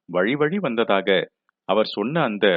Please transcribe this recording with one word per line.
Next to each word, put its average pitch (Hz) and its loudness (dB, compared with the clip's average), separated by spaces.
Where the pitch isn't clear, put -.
வழி 98 0
வழி 151 -2
வந்ததாக 113 -2
அவர் 107 2
சொன்ன 139 -2
அந்த 107 0